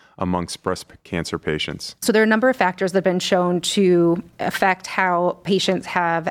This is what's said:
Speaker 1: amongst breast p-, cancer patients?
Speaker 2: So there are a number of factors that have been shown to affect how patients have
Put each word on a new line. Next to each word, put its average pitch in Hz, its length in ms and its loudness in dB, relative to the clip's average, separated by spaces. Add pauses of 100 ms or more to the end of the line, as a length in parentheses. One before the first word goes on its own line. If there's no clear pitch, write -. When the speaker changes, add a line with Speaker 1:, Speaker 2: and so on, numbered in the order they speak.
(180)
Speaker 1:
amongst 90 440 -4
breast - 280 -4
p-, - 140 -20
cancer 85 360 -6
patients? - 640 -6
Speaker 2:
So - 100 0
there 214 100 4
are 220 40 4
a - 20 2
number 220 200 2
of 254 80 2
factors 185 360 -2
that 190 60 0
have 180 60 2
been 185 160 2
shown 180 420 0
to 175 600 2 (180)
affect 185 460 -2
how 175 580 0
patients 185 440 0
have 165 440 0